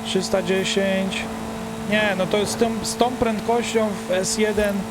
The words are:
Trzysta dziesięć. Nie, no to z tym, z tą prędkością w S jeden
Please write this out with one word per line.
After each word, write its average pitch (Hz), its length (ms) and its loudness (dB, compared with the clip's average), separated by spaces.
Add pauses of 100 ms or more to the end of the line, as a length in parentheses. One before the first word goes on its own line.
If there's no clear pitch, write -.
Trzysta 190 380 0
dziesięć. 190 800 0 (680)
Nie, 208 280 2
no 185 80 2
to 208 200 2
z - 80 -4
tym, 226 280 2
z - 140 -4
tą 240 140 4
prędkością 226 760 0 (200)
w - 40 -6
S 185 260 0
jeden 208 380 2 (140)